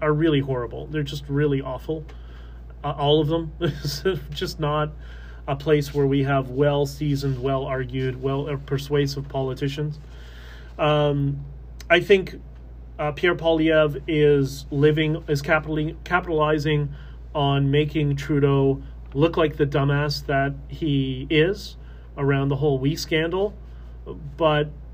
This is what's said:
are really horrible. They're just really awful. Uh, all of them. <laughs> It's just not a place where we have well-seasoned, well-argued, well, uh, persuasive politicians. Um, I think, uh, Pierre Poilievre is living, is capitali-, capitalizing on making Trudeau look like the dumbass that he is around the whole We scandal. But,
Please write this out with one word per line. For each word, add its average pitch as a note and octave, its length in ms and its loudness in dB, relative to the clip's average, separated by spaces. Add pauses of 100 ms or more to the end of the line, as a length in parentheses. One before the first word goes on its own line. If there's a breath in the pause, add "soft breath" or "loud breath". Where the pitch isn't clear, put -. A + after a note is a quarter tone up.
are D3+ 120 2
really D3+ 280 4
horrible. C3 460 -6
They're D3+ 160 -4
just C#3+ 260 -8
really C#3+ 320 2
awful. C#3+ 440 -6 (800 loud breath)
Uh, C#3+ 140 -2
all D3 240 6
of D3 60 2
them. E3 280 0
<laughs> - 60 -10
It's - 420 -2 (260)
just - 300 -6
not D3+ 320 0 (560 loud breath)
a C#3+ 80 -2
place D3+ 380 2
where C#3+ 140 4
we C#3 160 4
have C3+ 260 0
well-seasoned, C#3 920 2
well-argued, C3 800 -2
well, C#3 280 -2
uh, C#3+ 80 -4
persuasive C#3 720 -2
politicians. C#3 680 -4 (800 loud breath)
Um, D3 680 2 (440)
I E3+ 100 6
think, F#3 420 2 (560)
uh, D3+ 140 -2
Pierre F3 240 2
Poilievre D#3 720 4
is D3 640 4
living, D3+ 560 4
is C#3+ 140 0
capitali-, D#3 640 0
capitalizing D3+ 880 2 (420 loud breath)
on C#3 340 4
making D3 460 2
Trudeau C#3 640 4 (320 loud breath)
look E3 240 4
like D#3 200 2
the D3 80 4
dumbass C#3+ 600 0
that C#3 280 2 (160)
he C#3 600 -2
is D#3+ 460 2 (420 loud breath)
around C#3 320 2
the C3 60 0
whole C#3 240 2
We C#3+ 160 2
scandal. E3+ 580 0 (840 loud breath)
But, D3+ 320 4 (240)